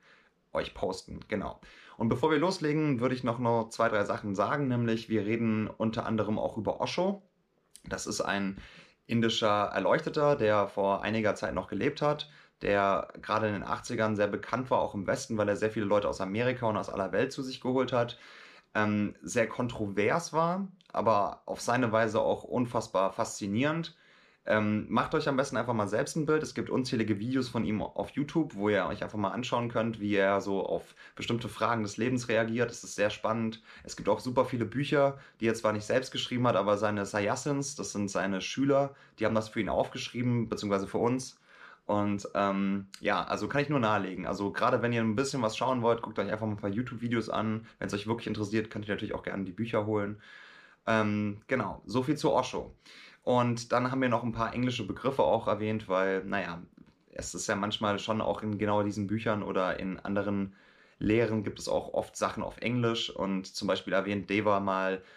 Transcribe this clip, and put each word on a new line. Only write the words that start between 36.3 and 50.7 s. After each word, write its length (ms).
hat, 80
aber 240
seine 280
Saiyasins, 680
das 160
sind 180
seine 320
Schüler, 540
die 80
haben 80
das 140
für 120
ihn 80
aufgeschrieben, 800
beziehungsweise 380
für 120
uns. 420
Und, 480
ähm, 540
ja, 240
also 220
kann 160
ich 60
nur 100
nahelegen. 480
Also 240
gerade 320
wenn 100
ihr 80
ein 140
bisschen 260
was 160
schauen 260
wollt, 200
guckt 160
euch 120
einfach 160
mal 80
ein 40
paar 120
YouTube-Videos 600
an. 340
Wenn's 160
euch 140
wirklich 180
interessiert, 440
könnt 180
ihr 60
natürlich 200
auch 80
gerne 220
die 80
Bücher 340
holen. 340